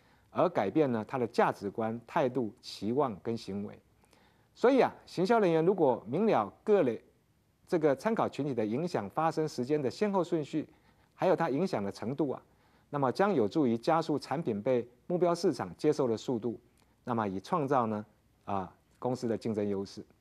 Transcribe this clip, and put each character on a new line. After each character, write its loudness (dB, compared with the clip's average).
而 2
改 0
变 2
呢， -2
他 -6
的 0
价 2
值 -6
观、 -4
态 0
度、 -2
期 -6
望 -2
跟 -6
行 -8
为。 -14
所 4
以 6
啊， 4
行 -2
销 4
人 4
员 4
如 4
果 2
明 0
了 2
各 4
类 0
这 0
个 4
参 0
考 2
群 -4
体 -4
的 0
影 -2
响 -4
发 0
生 -2
时 -4
间 0
的 0
先 -2
后 2
顺 -2
序， -6
还 0
有 6
它 0
影 0
响 -2
的 -4
程 -6
度 -2
啊， -8
那 -4
么 2
将 0
有 2
助 2
于 2
加 2
速 -2
产 -6
品 -2
被 0
目 -2
标 2
市 0
场 -8
接 2
受 2
的 2
速 -4
度， -6
那 -2
么 0
以 -4
创 -2
造 2
呢， -4
啊， -4
公 -2
司 -6
的 -2
竞 -4
争 0
优 -2
势。 -16